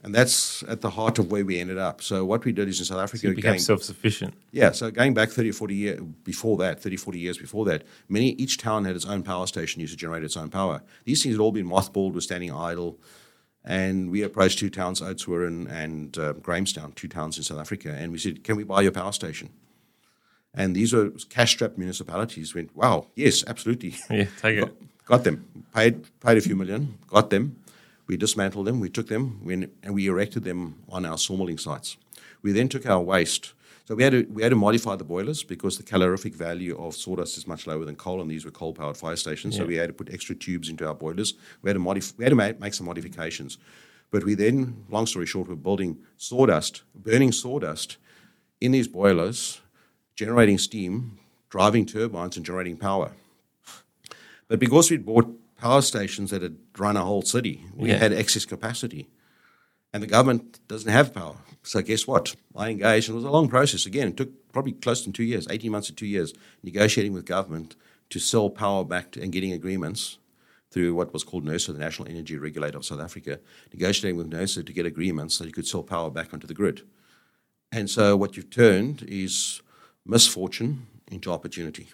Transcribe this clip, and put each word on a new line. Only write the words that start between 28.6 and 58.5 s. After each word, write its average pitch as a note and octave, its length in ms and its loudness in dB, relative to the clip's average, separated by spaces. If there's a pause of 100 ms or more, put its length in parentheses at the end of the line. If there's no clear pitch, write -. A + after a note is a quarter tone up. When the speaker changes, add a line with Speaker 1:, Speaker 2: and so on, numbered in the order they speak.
Speaker 1:
them, A#2+ 140 0
we F#2 80 -2
took A2 180 -4
them, A2 340 -4
we, F#2 120 -6
and F#2+ 400 -6
we G2 140 0
erected G2 360 0
them F2 460 -8
on F#2 160 -6
our D#2+ 120 -6
sawmilling F#2 400 -2
sites. - 380 -10 (460)
We G2+ 100 0
then A2+ 160 4
took C3 180 -4
our G2 140 4
waste. F2 540 0 (320)
So A2 100 -4
we A#2 80 4
had C3+ 80 8
to, B2 180 4
we G#2+ 140 -2
had A#2+ 60 6
to B2 80 6
modify G#2+ 400 4
the F2 80 -10
boilers G2 380 -4
because F#2 340 -4
the - 60 -14
calorific F#2 520 2
value E2+ 420 -6
of E2 160 -10
sawdust F2 440 -6
is - 100 -14
much E2 200 -10
lower D#2+ 180 -4
than D2 100 -10
coal, F#2 240 -6
and D#2+ 100 -6
these D#2 140 -8
were D#2 80 -16
coal-powered D#2 460 -8
fire E2 180 -6
stations. E2 400 -6
So G2 60 -4
Speaker 2:
Yeah. E2+ 80 -2
Speaker 1:
we E2+ 80 -2
had E2+ 100 0
to D#2+ 60 -8
put - 200 -14
extra - 220 -10
tubes F2 320 -8
into D#2+ 180 -8
our D#2 100 -4
boilers. E2 400 -6 (260)
We F#2+ 80 -2
had G2+ 60 2
to F#2 40 0
modif-, F#2 380 -2
we A#2 80 -4
had C3+ 60 8
to D3 40 8
ma-, G#2+ 240 4
make G2+ 140 -8
some F2+ 140 -8
modifications. E2 680 -10 (520)
But G2 160 0
we G#2 100 2
then, A#2 540 2
long G#2+ 160 0
story F2+ 200 -4
short, F2+ 220 -4
we're F2 80 -8
building F2+ 440 -2 (180)
sawdust, A#2+ 680 2 (100)
burning A2+ 380 4
sawdust B2 640 -6 (640)
in B2 140 4
these C3 160 4
boilers, G2 720 2 (560)
generating G#2+ 400 6
steam, G#2+ 600 -4 (320)
driving G#2 360 4
turbines F#2+ 500 -6
and D#2+ 100 -8
generating F2+ 300 -6
power. G2 360 -2 (1400)
But G#2+ 120 2
because C#3+ 320 8
we'd A2+ 140 0
bought A#2 220 6 (300)
power B2+ 240 4
stations G2+ 500 -2
that F#2+ 100 -4
had E2 160 -8 (200)
run G#2 200 0
a F2+ 80 0
whole G2 160 0
city, A2 420 -2 (120)
we A#2 140 -2
Speaker 2:
Yeah. G2+ 80 4
Speaker 1:
had G#2+ 140 6
excess G#2+ 340 0
capacity. A2 600 -8 (840)